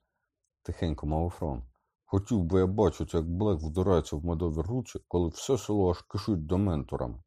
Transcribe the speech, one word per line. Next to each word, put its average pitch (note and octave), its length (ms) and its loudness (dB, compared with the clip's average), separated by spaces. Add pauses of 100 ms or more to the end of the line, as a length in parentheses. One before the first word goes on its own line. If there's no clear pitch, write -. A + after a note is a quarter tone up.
(680)
тихенько D#2+ 380 -4
мовив D#2+ 340 0
Рон. C#2 220 -4 (420)
«Хотів G2+ 400 0
би F#2 160 4
я F#2 60 6
бачити, F#2+ 500 2
як E2 140 0
Блек F#2 300 0
вдирається E2 560 2
в D2 80 -6
медові E2 380 -2
руці, A2+ 460 -6
коли F2 200 0
все B2+ 300 -2
село G2+ 320 2
аж F2 120 -2
кишить F#2+ 440 -4
дементорами. C#2+ 800 -2